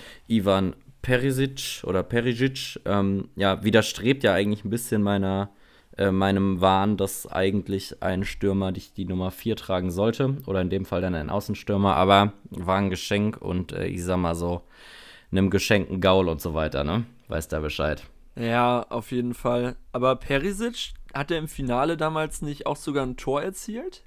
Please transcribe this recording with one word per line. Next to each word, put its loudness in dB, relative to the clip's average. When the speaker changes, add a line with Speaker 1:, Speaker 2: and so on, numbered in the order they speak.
Speaker 1:
Ivan 2
Perisic 0
oder 0
Perisic. -2
Ähm, 0
ja, 2
widerstrebt 2
ja 6
eigentlich 0
ein -6
bisschen 0
meiner, 0
äh, 2
meinem 2
Wahn, 4
dass -4
eigentlich -2
ein 0
Stürmer 0
dich -8
die -6
Nummer -2
vier -4
tragen -2
sollte 0
oder 0
in 0
dem -2
Fall -2
dann 0
ein -4
Außenstürmer, 0
aber 6
war 0
ein 2
Geschenk -2
und, -4
äh, -4
ich -6
sag 0
mal 0
so, -4
einem 4
Geschenken 2
Gaul 6
und -2
so -4
weiter, 0
ne? 0
Weiß -4
da -4
Bescheid. -4
Speaker 2:
Ja, 0
auf -8
jeden -2
Fall. -2
Aber 2
Perisic, -4
hat -4
er -2
im -6
Finale 0
damals -2
nicht -8
auch -2
sogar -2
ein -6
Tor -2
erzielt? -8